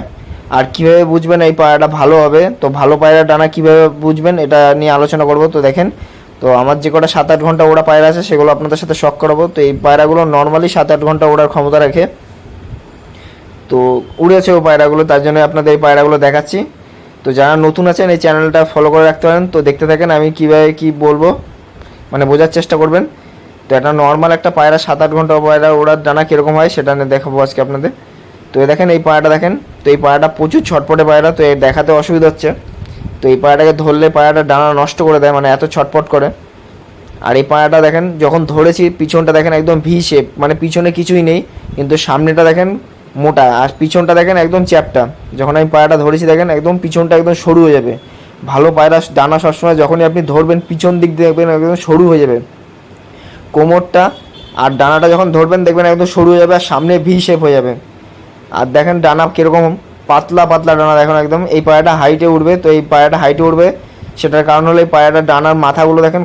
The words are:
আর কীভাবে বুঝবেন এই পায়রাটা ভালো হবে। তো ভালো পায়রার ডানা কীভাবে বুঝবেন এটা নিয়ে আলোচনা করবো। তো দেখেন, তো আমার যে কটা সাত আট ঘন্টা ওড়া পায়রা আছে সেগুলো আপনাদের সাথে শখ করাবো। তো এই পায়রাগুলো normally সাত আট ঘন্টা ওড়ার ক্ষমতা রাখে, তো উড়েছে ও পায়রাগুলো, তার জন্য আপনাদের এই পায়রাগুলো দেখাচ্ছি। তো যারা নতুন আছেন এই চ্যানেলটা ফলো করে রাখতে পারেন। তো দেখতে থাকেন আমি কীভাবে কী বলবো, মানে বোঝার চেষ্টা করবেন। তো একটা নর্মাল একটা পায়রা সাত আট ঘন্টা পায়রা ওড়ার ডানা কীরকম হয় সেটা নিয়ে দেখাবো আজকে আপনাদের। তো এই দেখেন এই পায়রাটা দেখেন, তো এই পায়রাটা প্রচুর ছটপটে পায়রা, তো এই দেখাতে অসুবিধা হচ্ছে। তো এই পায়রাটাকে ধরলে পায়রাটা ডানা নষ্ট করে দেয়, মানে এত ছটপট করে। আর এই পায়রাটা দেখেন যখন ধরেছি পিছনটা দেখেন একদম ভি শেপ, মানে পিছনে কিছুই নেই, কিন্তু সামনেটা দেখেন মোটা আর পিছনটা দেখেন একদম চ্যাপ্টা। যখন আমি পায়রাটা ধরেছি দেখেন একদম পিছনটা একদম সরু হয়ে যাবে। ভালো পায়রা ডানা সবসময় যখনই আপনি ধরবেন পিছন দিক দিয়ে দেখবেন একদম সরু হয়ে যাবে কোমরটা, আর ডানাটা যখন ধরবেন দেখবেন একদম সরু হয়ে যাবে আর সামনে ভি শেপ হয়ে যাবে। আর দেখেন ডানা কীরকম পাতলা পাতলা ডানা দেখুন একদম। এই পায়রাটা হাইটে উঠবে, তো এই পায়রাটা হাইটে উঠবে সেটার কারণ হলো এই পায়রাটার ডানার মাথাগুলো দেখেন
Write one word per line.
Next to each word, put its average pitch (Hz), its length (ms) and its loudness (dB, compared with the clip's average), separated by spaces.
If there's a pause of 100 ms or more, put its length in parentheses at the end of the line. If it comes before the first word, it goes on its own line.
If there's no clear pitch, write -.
(580)
আর 131 60 2 (100)
কীভাবে 170 380 2
বুঝবেন 165 280 0 (100)
এই 160 100 0
পায়রাটা 151 280 2 (120)
ভালো 147 240 2
হবে। 151 180 2 (200)
তো 151 40 -2 (140)
ভালো 143 220 2
পায়রার 160 300 4
ডানা 156 240 2
কীভাবে 160 280 4 (200)
বুঝবেন 156 320 -2 (100)
এটা 147 140 2 (200)
নিয়ে 151 180 0
আলোচনা 151 320 -2
করবো। 147 160 2 (100)
তো 151 120 0
দেখেন, 143 200 0 (540)
তো 127 60 -2 (140)
আমার 139 220 0
যে 151 100 -4
কটা 160 220 0
সাত 160 180 0
আট 151 140 0
ঘন্টা 165 220 0
ওড়া 156 200 2
পায়রা 156 220 4
আছে 170 180 -4
সেগুলো 151 260 2
আপনাদের 151 260 -4
সাথে 160 200 -6
শখ 143 220 0
করাবো। 151 200 0 (100)
তো 156 140 -4
এই 139 40 0 (140)
পায়রাগুলো 151 360 2 (140)
normally 156 400 0
সাত 151 180 0
আট 147 140 0
ঘন্টা 156 240 0
ওড়ার 151 220 2
ক্ষমতা 147 300 -2
রাখে, 143 200 0 (1700)
তো 131 80 -2 (460)
উড়েছে 185 340 2
ও - 100 2
পায়রাগুলো, 151 340 2 (100)
তার 143 140 2
জন্য 151 120 0 (100)
আপনাদের 151 280 -2
এই 147 100 -2
পায়রাগুলো 147 320 2 (100)
দেখাচ্ছি। 151 320 -2 (680)
তো 143 40 -4 (100)
যারা 143 160 2 (100)
নতুন 160 260 0
আছেন 185 240 -2
এই 165 80 -4
চ্যানেলটা 160 380 0 (120)
ফলো 151 200 2
করে 160 160 4
রাখতে 156 200 -2
পারেন। 175 240 0
তো 165 40 -2 (100)
দেখতে 143 240 -2
থাকেন 165 260 0
আমি 156 100 0 (100)
কীভাবে 156 320 2 (100)
কী 160 80 -4 (180)
বলবো, 151 240 2 (840)
মানে 139 180 -4
বোঝার 156 280 2
চেষ্টা 165 240 -2
করবেন। 160 220 0 (640)
তো - 100 -12
একটা 139 140 -2 (100)
নর্মাল 156 360 0
একটা 175 200 -4
পায়রা 156 280 2
সাত 147 200 -4
আট 151 120 -2
ঘন্টা 160 160 0 (140)
পায়রা 151 220 2 (100)
ওড়ার 151 260 0
ডানা 151 240 0
কীরকম 151 300 0
হয় 165 160 2
সেটা 139 220 -2
নিয়ে 135 160 -6
দেখাবো 139 320 -4
আজকে 135 200 -6
আপনাদের। 139 260 -6 (600)
তো - 120 -14
এই 165 80 2
দেখেন 185 240 0
এই 160 100 -2
পায়রাটা 156 300 2
দেখেন, 170 180 -2 (300)
তো - 100 -2
এই 147 100 2
পায়রাটা 143 240 2 (100)
প্রচুর 160 320 0
ছটপটে 156 400 0
পায়রা, 151 280 4
তো 160 120 -4
এই 143 60 2 (100)
দেখাতে 151 340 0
অসুবিধা 160 320 0
হচ্ছে। - 180 -6 (720)
তো 135 120 -4
এই 131 120 2
পায়রাটাকে 147 300 4 (100)
ধরলে 151 240 0 (100)
পায়রাটা 151 240 2 (100)
ডানা 147 160 2 (140)
নষ্ট - 260 -4
করে 151 160 2
দেয়, 143 140 2
মানে 139 180 -2
এত 135 80 -4 (100)
ছটপট 156 400 -2
করে। 143 140 0 (1000)
আর 120 120 -2
এই 139 120 -2
পায়রাটা 151 340 2
দেখেন 165 200 0 (180)
যখন 160 180 0 (120)
ধরেছি 170 300 0 (160)
পিছনটা 160 380 -2
দেখেন 160 220 0
একদম 160 260 0
ভি 170 100 0 (140)
শেপ, 139 160 0 (160)
মানে 147 200 0
পিছনে 170 360 -2
কিছুই 175 320 0
নেই, 170 100 0 (360)
কিন্তু 143 180 -4 (140)
সামনেটা 156 440 0
দেখেন 180 180 0 (540)
মোটা 143 220 2 (160)
আর 135 80 0 (100)
পিছনটা 170 400 0
দেখেন 185 240 0
একদম 180 260 0
চ্যাপ্টা। 135 320 0 (380)
যখন 139 200 -2
আমি 156 140 0
পায়রাটা 156 300 2
ধরেছি 156 280 -2
দেখেন 170 240 2
একদম 165 280 -2
পিছনটা 170 360 -2
একদম 170 240 0
সরু 165 220 2
হয়ে 151 120 4
যাবে। 120 160 -4 (580)
ভালো 143 160 0 (100)
পায়রা 156 200 4 (200)
ডানা 147 260 2
সবসময় 165 380 0
যখনই 165 280 0
আপনি 170 120 -2 (120)
ধরবেন 160 260 2 (100)
পিছন 180 320 -2
দিক 170 160 0
দিয়ে 165 120 2
দেখবেন 165 180 0 (100)
একদম 165 180 -2 (100)
সরু 165 240 2
হয়ে 156 140 2
যাবে 123 140 0 (1160)
কোমরটা, 175 480 0 (600)
আর 135 60 0 (100)
ডানাটা 156 340 2
যখন 185 220 0
ধরবেন 165 320 2
দেখবেন 170 240 0
একদম 175 240 0
সরু 170 180 2
হয়ে 175 100 4
যাবে 175 160 2
আর 180 120 -4
সামনে 160 220 -2 (120)
ভি 180 100 0 (100)
শেপ 165 200 0
হয়ে 143 120 2
যাবে। 123 140 -2 (840)
আর 123 80 -2 (100)
দেখেন 170 200 0 (100)
ডানা 156 180 0 (120)
কীরকম 165 280 2 (460)
পাতলা 151 420 0
পাতলা 160 280 0
ডানা 156 220 2
দেখুন 156 220 0
একদম। 160 180 -2 (140)
এই 156 120 0
পায়রাটা 160 340 2
হাইটে 156 340 2
উঠবে, 160 180 0 (100)
তো 165 120 0
এই 151 60 0 (100)
পায়রাটা 151 320 2
হাইটে 147 260 0
উঠবে 165 180 2 (520)
সেটার 151 300 0
কারণ 156 200 2
হলো 170 160 2
এই 165 80 -4
পায়রাটার 151 380 2
ডানার 151 240 0 (100)
মাথাগুলো 160 400 0
দেখেন 175 200 -2